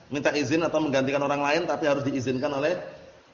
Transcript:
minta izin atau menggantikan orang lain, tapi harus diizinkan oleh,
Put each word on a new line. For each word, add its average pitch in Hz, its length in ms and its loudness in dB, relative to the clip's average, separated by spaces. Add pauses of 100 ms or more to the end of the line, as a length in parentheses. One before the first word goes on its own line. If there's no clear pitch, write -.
(120)
minta 147 240 0
izin 147 240 0
atau 156 240 0
menggantikan 139 400 2
orang 143 160 0
lain, 147 280 2
tapi 156 200 0
harus 139 160 2
diizinkan 131 480 -2
oleh, 147 240 0 (580)